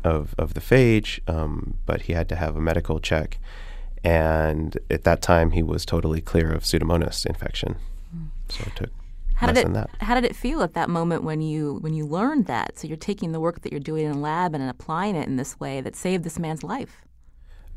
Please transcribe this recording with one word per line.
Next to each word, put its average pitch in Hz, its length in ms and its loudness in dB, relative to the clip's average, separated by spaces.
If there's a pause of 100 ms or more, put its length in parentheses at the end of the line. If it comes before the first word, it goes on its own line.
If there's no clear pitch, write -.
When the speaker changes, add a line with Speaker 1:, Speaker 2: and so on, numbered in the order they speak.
Speaker 1:
of, 78 320 0
of 80 160 0
the - 80 -4
phage, 117 680 4
um, 80 580 -2
but 80 180 -2
he 85 100 -2
had 82 160 0
to 82 80 -2
have 80 180 -2
a 78 60 -2
medical 80 400 2
check. 80 360 0 (640)
And 78 760 4 (120)
at 82 140 0
that 85 180 6
time, 82 300 6
he 87 100 4
was 82 240 0
totally 80 360 2
clear 80 300 2
of 80 120 0
Pseudomonas 80 600 2
infection. - 500 -4 (400)
Speaker 2:
Mm. 165 120 -8 (220)
Speaker 1:
So - 160 -8
it - 100 -8
took - 140 -6 (460)
Speaker 2:
How 240 120 4
Speaker 1:
less 240 80 4
Speaker 2:
did 254 40 8
it, - 40 6
Speaker 1:
than - 100 2
that. 104 160 0 (100)
Speaker 2:
how 220 160 2
did 247 100 4
it - 100 -2
feel 277 280 -2
at 165 100 0
that 165 160 0
moment 165 340 0
when 156 180 -2
you, 151 400 -4
when 156 120 -4
you 151 120 -4
learned 208 420 0
that? - 300 -4
So 156 100 -10
you're 156 100 -8
taking 180 360 -4
the 160 60 -4
work 165 220 -2
that - 120 -8
you're 147 60 -6
doing 156 260 -2
in 151 60 -2
a 143 80 -2
lab 156 340 0
and 135 160 -2
applying 175 460 -4
it 147 120 -2
in 135 80 -2
this - 240 -6
way 139 220 -6
that - 140 -8
saved 180 280 -2
this 170 160 -6
man's 156 240 -4
life. 214 380 -8 (760)